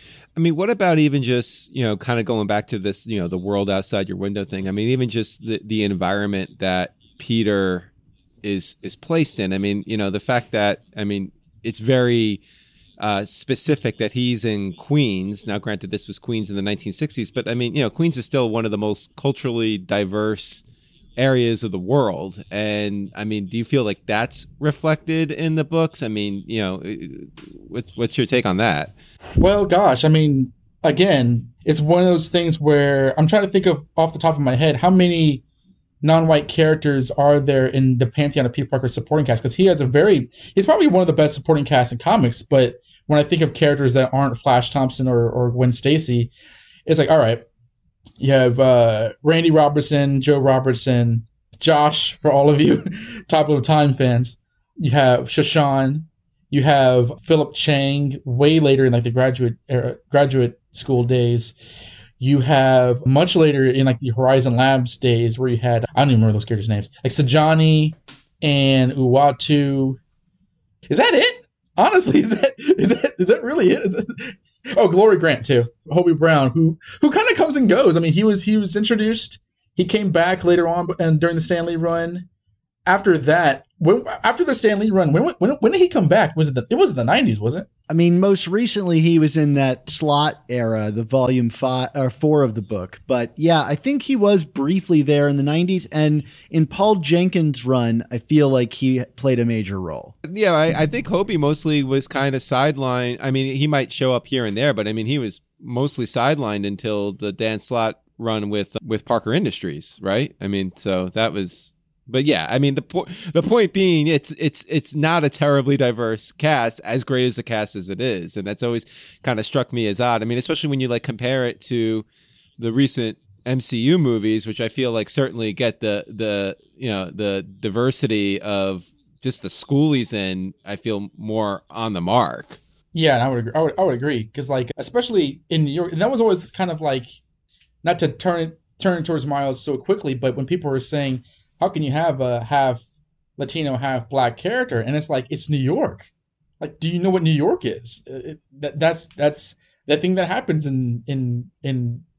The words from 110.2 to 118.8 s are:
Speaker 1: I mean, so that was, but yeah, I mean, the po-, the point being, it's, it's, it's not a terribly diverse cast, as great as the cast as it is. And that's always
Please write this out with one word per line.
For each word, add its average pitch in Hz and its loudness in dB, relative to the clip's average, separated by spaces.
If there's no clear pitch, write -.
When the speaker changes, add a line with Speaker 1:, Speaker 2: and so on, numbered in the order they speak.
Speaker 1:
I 95 -8
mean, 98 -4
so 92 -4
that 110 -2
was, 92 -10
but 131 -2
yeah, 98 0
I 120 -2
mean, 139 0
the 123 -6
po-, - -8
the 165 -6
point 214 2
being, 170 2
it's, 156 -2
it's, - -6
it's 147 -6
not 160 0
a 185 0
terribly 139 0
diverse 117 -4
cast, 135 -2
as 120 -6
great 127 -2
as 123 -2
the 120 -8
cast 107 -6
as 92 -10
it 95 -8
is. 98 -6
And 98 -8
that's 104 -8
always - -8